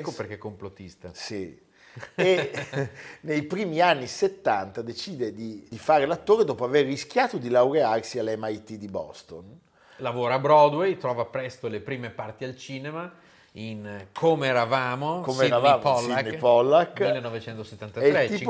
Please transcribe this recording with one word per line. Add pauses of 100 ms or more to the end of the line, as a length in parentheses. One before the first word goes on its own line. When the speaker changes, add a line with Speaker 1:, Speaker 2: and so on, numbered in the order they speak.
Speaker 1:
Ecco
perché
è
complottista.
Speaker 2:
Sì. (540)
E
<laughs>
nei
primi
anni
settanta
decide
di,
di
fare
l'attore
dopo
aver
rischiato
di
laurearsi
all'M
I
T
di
Boston. (380)
Speaker 1:
Lavora
a
Broadway,
trova
presto
le
prime
parti
al
cinema (420)
in
Come
eravamo,
Speaker 2:
Come
Speaker 1:
Sidney
Speaker 2:
eravamo,
Speaker 1:
Pollack,
Speaker 2:
Sidney
Pollack.
Speaker 1:
millenovecentosettantatré,
Speaker 2:
È
il
tipo, (120)